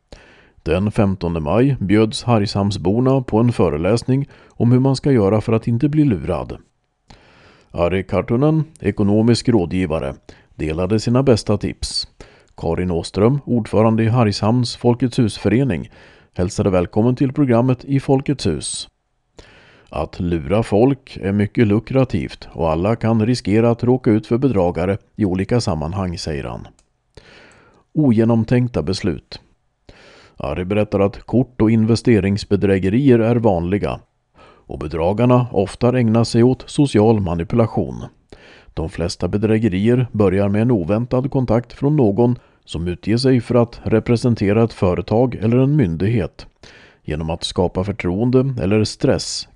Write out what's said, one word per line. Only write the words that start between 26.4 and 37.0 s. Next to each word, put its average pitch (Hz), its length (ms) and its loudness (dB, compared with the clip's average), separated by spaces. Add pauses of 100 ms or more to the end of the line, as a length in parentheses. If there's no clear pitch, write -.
han. 58 240 -12 (1300)
Ogenomtänkta 117 880 2
beslut. 78 580 -6 (960)
Ari 73 280 -6
berättar 104 360 0
att 101 220 0
kort- - 380 -2
och 110 100 4
investeringsbedrägerier 104 1500 2
är 113 180 2
vanliga 90 640 -2 (420)
och - 360 -18
bedragarna 107 760 0
ofta 120 460 0
ägnar 113 260 2
sig 117 180 2
åt 127 240 2
social 113 540 2